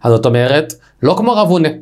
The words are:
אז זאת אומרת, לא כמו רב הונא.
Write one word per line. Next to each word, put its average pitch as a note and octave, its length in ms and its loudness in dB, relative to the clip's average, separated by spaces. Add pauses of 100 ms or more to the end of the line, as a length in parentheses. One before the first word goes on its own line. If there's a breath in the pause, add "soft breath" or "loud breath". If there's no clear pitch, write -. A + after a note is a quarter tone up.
אז A#2+ 100 2
זאת A2+ 140 0
אומרת, B2+ 460 0 (300 soft breath)
לא C#3+ 160 2
כמו A#3 140 0
רב G#3 160 0
הונא. E3 200 0 (140)